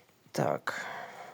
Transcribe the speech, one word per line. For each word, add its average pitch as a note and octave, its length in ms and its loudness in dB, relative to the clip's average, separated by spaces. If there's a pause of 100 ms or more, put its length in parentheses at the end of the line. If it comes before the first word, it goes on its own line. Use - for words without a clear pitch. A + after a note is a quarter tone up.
(320)
Так. - 540 2 (480)